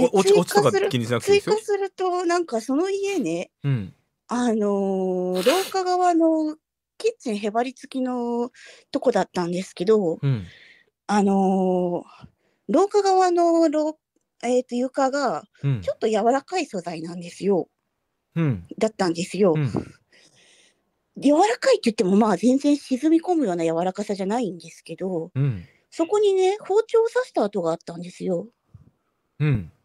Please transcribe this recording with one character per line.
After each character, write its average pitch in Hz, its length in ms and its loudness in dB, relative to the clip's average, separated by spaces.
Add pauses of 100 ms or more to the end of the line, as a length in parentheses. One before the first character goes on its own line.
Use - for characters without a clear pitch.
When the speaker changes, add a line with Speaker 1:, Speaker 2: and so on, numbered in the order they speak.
(120)
Speaker 1:
オ 196 120 4
チ、 392 80 4
Speaker 2:
追 415 120 6
加 - 0 -
す 403 180 2
る、 - 60 2
Speaker 1:
オ - 20 4
チ - 20 4
と 392 80 0
か 381 80 0
気 131 100 -2
に 117 80 -2
し 113 40 -6
な 120 100 0
く - 40 -8
て 392 80 2
い 403 40 8
い - 20 2
で 403 40 0
す - 80 -4
よ。 427 60 2
Speaker 2:
追 - 20 -4
加 440 60 -10
す 403 120 -2
る 392 140 -6
と、 370 340 -2
な 339 140 0
ん 339 80 -4
か 226 140 -4
そ 262 160 -4
の 359 120 -2
家 392 300 -4
ね、 170 320 -4 (140)
Speaker 1:
う 143 40 -2
ん。 110 260 -4 (340)
Speaker 2:
あ 240 260 -2
の、 190 920 -2
廊 339 260 2
下 381 120 -2
側 359 320 2
の 320 420 0 (420)
キ 440 100 -4
ッ 480 100 0
チ - 140 -6
ン 202 40 -2
へ 208 140 -6
ば 226 140 -2
り 254 100 -8
つ - 140 -20
き 262 120 -8
の 240 500 -4 (420)
と 277 80 -2
こ 254 100 2
だ 196 120 2
っ - 100 -6
た 180 120 -2
ん 170 60 -4
で 180 120 -4
す - 120 -18
け 180 100 -8
ど、 196 380 2
Speaker 1:
う 143 40 -2
ん。 113 200 -2 (640)
Speaker 2:
あ 202 140 2
の、 185 800 0 (640)
廊 330 200 4
下 415 140 2
側 370 300 4
の 330 360 4
ろ-、 302 300 -2 (460)
え 247 160 2
ー - 20 2
と、 240 140 -8
床 262 340 0
が、 247 320 -2 (220)
Speaker 1:
う 139 40 0
ん。 120 140 -2
Speaker 2:
ち 87 80 -4
ょ 622 40 -6
っ - 40 -14
と 466 100 -2
柔 214 220 0
ら 269 120 0
か 370 180 -6
い 294 60 -4
素 196 140 -8
材 165 220 -10
な 170 140 -10
ん 185 40 -12
で 170 100 -14
す - 140 -10
よ。 190 240 0 (680)
Speaker 1:
う 165 60 0
ん。 113 220 -2 (140)
Speaker 2:
だ 220 100 2
っ - 40 -4
た 190 160 -2
ん 165 40 0
で 170 120 -6
す - 140 -10
よ。 185 180 4
Speaker 1:
う - 20 0
ん。 131 140 -2 (1500)
Speaker 2:
柔 277 120 4
ら 403 260 4
か 539 140 2
い 415 60 4
っ - 20 -16
て 233 100 0
言 - 20 2
っ - 40 -16
て 220 80 2
も、 185 120 4
ま 214 140 6
あ、 240 60 2
全 247 220 2
然 294 180 2
沈 277 340 -2
み 330 100 4
込 359 140 -2
む 302 120 2
よ 185 60 0
う 175 40 -2
な 165 80 -2
柔 165 100 0 (100)
ら 185 80 0
か 208 120 -8
さ 208 100 -4
じ 190 80 -4
ゃ 185 40 -4
な 214 120 -2
い 226 120 -2
ん 180 80 -12
で 165 120 -20
す - 120 -20
け 165 120 -16
ど、 175 400 -6
Speaker 1:
う 131 60 -2
ん。 113 260 -2 (240)
Speaker 2:
そ 330 160 -2
こ 415 140 0
に 403 140 4
ね、 370 260 2
包 415 240 2
丁 453 180 2
を 453 60 0
刺 508 180 -2
し - 60 -20
た 277 120 0
跡 202 180 -4
が 165 100 0
あ - 20 -2
っ - 40 -6
た - 180 -16
ん 170 40 -12
で 175 100 -14
す - 140 -12
よ。 185 220 -2 (920)
Speaker 1:
う 147 60 0
ん。 107 260 -2 (120)